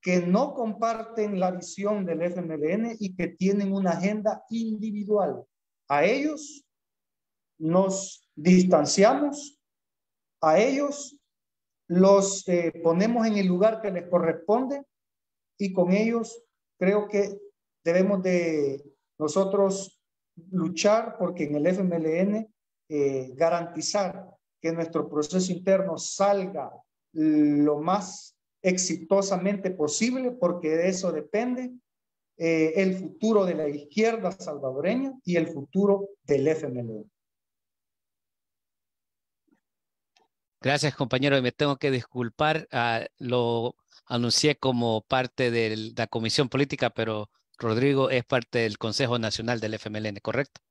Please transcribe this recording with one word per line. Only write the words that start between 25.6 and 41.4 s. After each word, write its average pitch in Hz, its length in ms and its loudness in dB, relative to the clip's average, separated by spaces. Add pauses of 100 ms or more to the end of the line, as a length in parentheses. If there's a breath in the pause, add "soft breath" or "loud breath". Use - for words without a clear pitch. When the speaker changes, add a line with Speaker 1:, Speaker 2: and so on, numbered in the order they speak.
Speaker 1:
salga 185 760 -2 (420)
lo 147 680 4
más 185 580 -4 (260)
exitosamente 190 1080 0
posible, 247 600 -2
porque 170 380 -2
de 165 180 2
eso 180 240 -2
depende, 247 600 -4 (640)
eh, 160 380 2
el 190 200 2
futuro 208 480 2
de 180 120 0
la 156 120 -2
izquierda 202 640 -2
salvadoreña 160 840 -4 (120)
y 180 100 0
el 160 120 2
futuro 196 600 0 (140)
del 139 240 2
F 156 200 0
M 127 120 -6
L 117 120 -8
N. 107 140 -12 (3500)
Speaker 2:
Gracias, 139 300 0
compañero. 135 460 0
Y - 20 -2